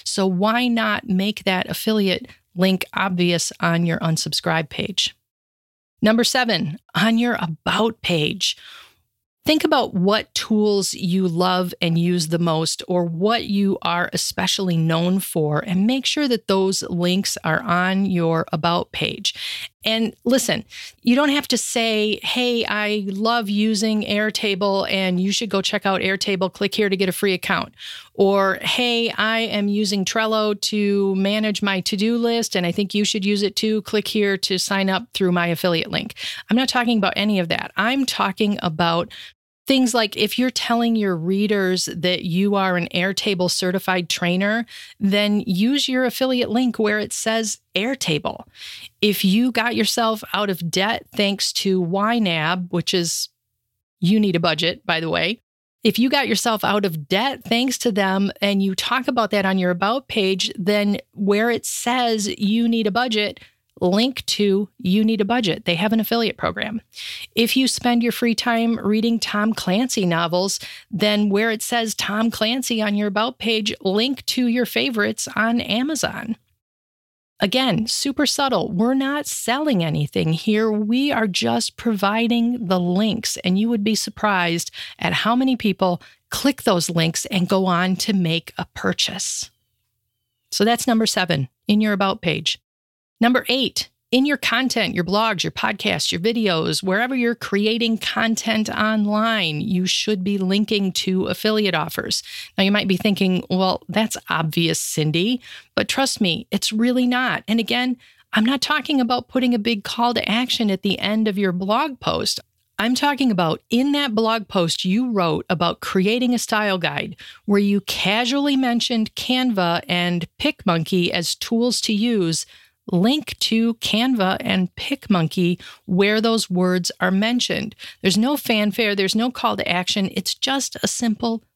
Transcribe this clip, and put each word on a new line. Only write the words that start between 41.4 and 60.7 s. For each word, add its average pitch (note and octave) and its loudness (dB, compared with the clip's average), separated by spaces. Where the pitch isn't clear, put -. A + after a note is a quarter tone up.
that F3+ -2
you F#3+ 2
are F#3+ 2
an F3 0
Airtable F#3 0
certified F#3 -2
trainer, G3+ 0
then G#3 2
use A#3 2
your B3+ 0
affiliate B3+ 0
link A#3+ 0
where G#3 2
it - -6
says A3 -2
Airtable. F#3+ -2
If G#3 2
you A3 4
got A#3 0
yourself A3 0
out G3+ 0
of E3+ -4
debt G3 0
thanks G3 0
to F#3+ 2
Y G3 0
nab, F3 0
which F3 -2
is E3+ -2
You G3+ 4
Need G3 2
a E3 0
Budget, E3 0
by D#3+ 0
the E3 -4
way, E3+ 0
if - 2
you B3 4
got C#4 0
yourself A3 0
out G3+ 2
of D#3+ -4
debt A#3+ -2
thanks A#3+ 0
to A#3+ 0
them G3 2
and G3+ 2
you F#3+ 0
talk B3 -4
about A#3+ 0
that G3+ 2
on F#3+ 2
your F3+ 2
About G3+ -2
page, G3 -2
then G3+ 0